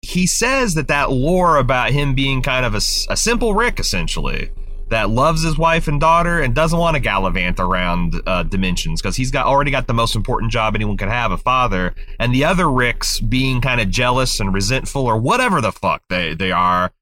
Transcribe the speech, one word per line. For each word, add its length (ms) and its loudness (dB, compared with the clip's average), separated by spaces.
he 260 -2
says 480 0
that 120 -2
that 240 0
lore 460 2
about 340 2
him 220 0
being 280 0
kind 240 0
of 80 0
a 40 0
s-, 320 -2
a 80 -2
simple 380 0
Rick, 240 0
essentially, 720 -2
that 200 0
loves 340 2
his 140 0
wife 300 2
and 120 0
daughter 400 2
and 140 0
doesn't 240 2
wanna 220 2
gallivant 600 0
around, 680 0
uh, 160 0
dimensions 580 -2
'cause 140 -2
he's 160 -2
got, 160 0
already 240 2
got 160 -2
the 80 -2
most 200 0
important 360 -2
job 240 0
anyone 220 -2
could 120 -2
have, 220 0
a 60 -2
father, 580 0
and 160 0
the 100 2
other 240 2
Ricks 500 0
being 420 0
kinda 240 0
jealous 540 0
and 140 0
resentful 540 -2
or 100 2
whatever 440 2
the 100 0
fuck 380 -4
they, 260 -2
they 160 -2
are 400 2